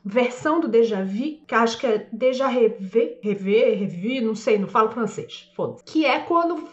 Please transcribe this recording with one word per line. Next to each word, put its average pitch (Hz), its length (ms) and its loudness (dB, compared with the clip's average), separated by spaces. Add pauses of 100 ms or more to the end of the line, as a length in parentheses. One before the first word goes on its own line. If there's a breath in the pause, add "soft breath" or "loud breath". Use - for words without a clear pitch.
versão 247 560 0
do 311 80 0
déjà 214 360 2
vu, 226 440 -4
que 247 80 -2
acho 233 220 2
que 269 100 -2
é 214 240 0
déjà 254 360 0
revé, 226 760 0
revé, 208 520 2
revu, 202 520 -4
não 220 100 -2
sei, 214 220 2
não 190 100 -2
falo 220 240 2
francês, - 640 -8
foda-se. - 280 -8
Que 311 220 0
é 277 140 2
quando 330 540 0